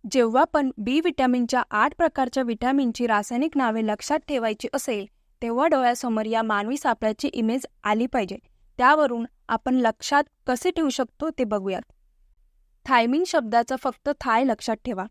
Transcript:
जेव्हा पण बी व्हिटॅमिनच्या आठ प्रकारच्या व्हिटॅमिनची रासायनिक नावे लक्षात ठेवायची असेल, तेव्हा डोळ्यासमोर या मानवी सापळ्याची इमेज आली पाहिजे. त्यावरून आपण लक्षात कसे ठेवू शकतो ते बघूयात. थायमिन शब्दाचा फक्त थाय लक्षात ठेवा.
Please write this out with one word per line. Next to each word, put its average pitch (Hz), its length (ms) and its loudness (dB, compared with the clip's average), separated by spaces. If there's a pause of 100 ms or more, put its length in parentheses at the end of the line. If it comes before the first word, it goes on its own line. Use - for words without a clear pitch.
(120)
जेव्हा 247 320 4
पण 277 340 0
बी 247 220 0
व्हिटॅमिनच्या 254 720 0
आठ 254 260 0
प्रकारच्या 269 460 0
व्हिटॅमिनची 240 640 -2
रासायनिक 240 500 -2
नावे 226 300 0
लक्षात 277 400 -2
ठेवायची 226 460 -4
असेल, 214 320 -4 (360)
तेव्हा 233 260 0
डोळ्यासमोर 240 580 0
या 220 160 0
मानवी 220 360 -2
सापळ्याची 220 500 -2
इमेज 226 380 -2 (180)
आली 214 220 0
पाहिजे. 202 320 -4 (400)
त्यावरून 247 480 4 (240)
आपण 254 260 0
लक्षात 254 480 2 (240)
कसे 254 240 0
ठेवू 320 180 0
शकतो 277 400 -4
ते 262 140 -4
बघूयात. 196 380 -2 (1040)
थायमिन 254 420 4
शब्दाचा 233 480 0
फक्त 262 340 -4 (100)
थाय 240 240 2
लक्षात 226 320 0 (100)
ठेवा. 202 260 -6